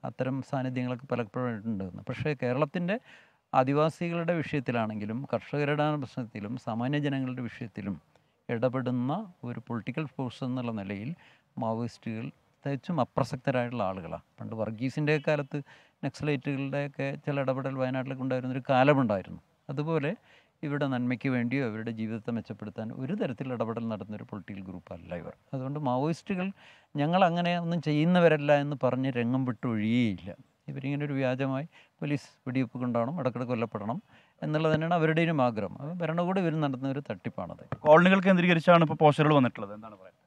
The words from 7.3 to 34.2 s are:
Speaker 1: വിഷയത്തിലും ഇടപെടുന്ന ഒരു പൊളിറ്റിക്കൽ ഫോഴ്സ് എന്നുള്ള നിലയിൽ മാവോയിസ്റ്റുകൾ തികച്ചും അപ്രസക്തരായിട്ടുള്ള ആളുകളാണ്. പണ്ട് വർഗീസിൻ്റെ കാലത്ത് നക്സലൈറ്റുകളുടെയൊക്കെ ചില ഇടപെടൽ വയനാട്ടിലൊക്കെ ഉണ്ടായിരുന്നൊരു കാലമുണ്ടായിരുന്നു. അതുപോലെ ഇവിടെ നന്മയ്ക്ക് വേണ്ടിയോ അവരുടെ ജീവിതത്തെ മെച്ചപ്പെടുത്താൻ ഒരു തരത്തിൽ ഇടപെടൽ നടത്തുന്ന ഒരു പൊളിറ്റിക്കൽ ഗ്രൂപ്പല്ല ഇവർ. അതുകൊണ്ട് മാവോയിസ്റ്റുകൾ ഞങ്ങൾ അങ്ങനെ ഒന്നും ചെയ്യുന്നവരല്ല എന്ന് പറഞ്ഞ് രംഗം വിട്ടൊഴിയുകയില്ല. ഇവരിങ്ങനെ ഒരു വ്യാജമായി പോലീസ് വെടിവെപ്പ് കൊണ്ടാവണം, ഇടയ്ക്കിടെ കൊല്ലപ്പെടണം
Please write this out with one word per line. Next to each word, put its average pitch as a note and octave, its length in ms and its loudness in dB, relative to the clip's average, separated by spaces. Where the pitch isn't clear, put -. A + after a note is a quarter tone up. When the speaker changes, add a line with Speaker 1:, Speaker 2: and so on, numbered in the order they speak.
Speaker 1:
വിഷയത്തിലും G2+ 480 -8
ഇടപെടുന്ന B2 640 0
ഒരു A#2+ 200 -8
പൊളിറ്റിക്കൽ A#2+ 380 -6
ഫോഴ്സ് C3 320 -6
എന്നുള്ള B2 320 -4
നിലയിൽ G2+ 320 -8
മാവോയിസ്റ്റുകൾ A2+ 640 -6
തികച്ചും C#3+ 420 -4
അപ്രസക്തരായിട്ടുള്ള B2 840 0
ആളുകളാണ്. E2 360 -10
പണ്ട് A2 200 -10
വർഗീസിൻ്റെ B2+ 560 0
കാലത്ത് C#3+ 320 -2
നക്സലൈറ്റുകളുടെയൊക്കെ C#3 1040 -4
ചില C#3+ 160 -2
ഇടപെടൽ C3+ 420 -2
വയനാട്ടിലൊക്കെ C3 440 -4
ഉണ്ടായിരുന്നൊരു B2+ 460 -4
കാലമുണ്ടായിരുന്നു. B2+ 680 4
അതുപോലെ D3+ 400 -2
ഇവിടെ C#3+ 260 0
നന്മയ്ക്ക് B2 420 -2
വേണ്ടിയോ B2 340 0
അവരുടെ A2 300 -6
ജീവിതത്തെ A2 360 -6
മെച്ചപ്പെടുത്താൻ G#2+ 540 -8
ഒരു D#3+ 180 -4
തരത്തിൽ C#3 340 -4
ഇടപെടൽ A2+ 380 -4
നടത്തുന്ന G#2 260 -8
ഒരു G2+ 120 -12
പൊളിറ്റിക്കൽ G2 380 -10
ഗ്രൂപ്പല്ല F2+ 420 -14
ഇവർ. D#2+ 100 -14
അതുകൊണ്ട് C3+ 240 -6
മാവോയിസ്റ്റുകൾ D#3+ 580 -2
ഞങ്ങൾ E3+ 280 4
അങ്ങനെ F3 240 2
ഒന്നും E3+ 240 -2
ചെയ്യുന്നവരല്ല D#3 680 6
എന്ന് D3 200 -4
പറഞ്ഞ് B2+ 320 2
രംഗം B2 320 2
വിട്ടൊഴിയുകയില്ല. A2 840 0
ഇവരിങ്ങനെ C#3 380 -4
ഒരു C#3 120 -4
വ്യാജമായി C3+ 460 -2
പോലീസ് D3 280 -4
വെടിവെപ്പ് C3 360 -2
കൊണ്ടാവണം, B2 380 0
ഇടയ്ക്കിടെ B2 300 -2
കൊല്ലപ്പെടണം A2+ 480 -2